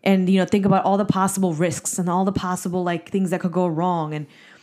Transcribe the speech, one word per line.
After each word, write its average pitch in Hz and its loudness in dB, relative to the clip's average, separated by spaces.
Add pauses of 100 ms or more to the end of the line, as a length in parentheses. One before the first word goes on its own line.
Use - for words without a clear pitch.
and, 190 4
you 190 4
know, 180 2
think 196 0
about 190 4
all 196 2
the 202 0
possible 190 0
risks 170 -2
and 180 -2
all 185 2
the 196 0
possible, 180 -4
like, 170 -4
things 190 -2
that 175 -2
could 175 -4
go 180 0
wrong 165 -2
and 151 -8 (360)